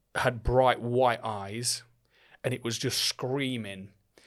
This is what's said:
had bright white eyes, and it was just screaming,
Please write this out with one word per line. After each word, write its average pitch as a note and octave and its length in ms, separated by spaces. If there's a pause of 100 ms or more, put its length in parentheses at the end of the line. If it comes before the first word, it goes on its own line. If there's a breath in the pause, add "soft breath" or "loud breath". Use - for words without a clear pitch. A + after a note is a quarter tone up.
(160)
had B2 260
bright B2 380
white A#2+ 420
eyes, G#2+ 600 (600 soft breath)
and B2 120
it B2+ 100
was A#2 140
just B2+ 200
screaming, A#2+ 920 (360 soft breath)